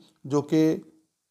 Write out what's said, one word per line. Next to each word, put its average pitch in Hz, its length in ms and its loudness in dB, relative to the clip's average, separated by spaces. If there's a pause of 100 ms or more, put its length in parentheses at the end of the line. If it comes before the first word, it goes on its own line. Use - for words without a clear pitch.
(260)
जो 143 160 0
कि 156 460 0 (420)